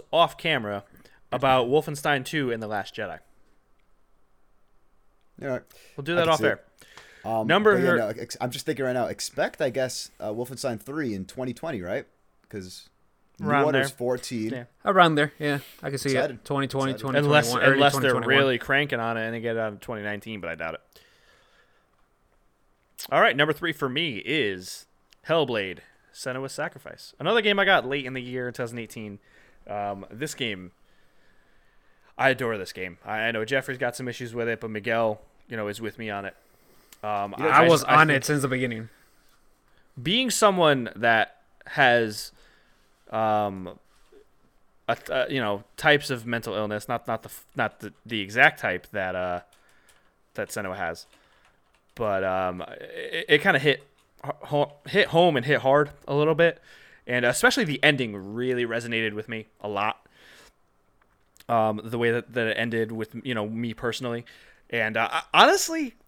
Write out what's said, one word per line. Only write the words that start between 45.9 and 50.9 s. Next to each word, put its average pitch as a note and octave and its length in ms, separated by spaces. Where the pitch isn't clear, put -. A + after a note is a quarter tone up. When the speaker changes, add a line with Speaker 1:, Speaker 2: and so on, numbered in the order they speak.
Speaker 1:
of A#2+ 160
mental A#2 300
illness, G#2 320
not, A#2+ 200
not A2+ 160
the - 60
f-, - 160
not A#2 260
the, G#2 120
the A2 160
exact B2 380
type F2+ 340
that, F#2 220
uh, F2+ 260
that G2+ 140
Senua F#2+ 280
has, E2+ 280